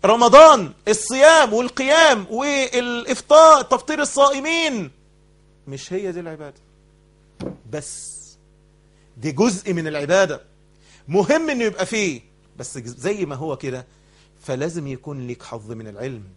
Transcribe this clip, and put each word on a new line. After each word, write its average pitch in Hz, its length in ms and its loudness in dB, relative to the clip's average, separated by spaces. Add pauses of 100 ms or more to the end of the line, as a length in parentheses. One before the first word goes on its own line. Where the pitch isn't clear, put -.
رمضان، 240 680 8 (140)
الصيام 262 640 4
والقيام 262 760 0
والإفطار، 262 1300 2
تفطير 294 400 -4
الصائمين، 277 920 -2 (760)
مش 135 260 -14
هي 190 180 -8
دي 170 80 -10
العبادة 156 420 -18 (1080)
بس، - 400 -14 (1040)
دي 139 140 -8
جزء 190 420 -2
من 165 140 -6
العبادة، 151 540 -2 (680)
مهم 240 420 0
إنه 247 140 -4
يبقى 190 220 -4
فيه، 185 360 -6 (360)
بس 127 200 -16
زي 131 480 -8
ما 143 100 -12
هو 143 220 -10
كده، 127 300 -12 (540)
فلازم 143 460 -8
يكون 131 400 -14
ليك 123 160 -14
حظ 110 280 -16
من 110 160 -16
العلم 110 360 -14 (140)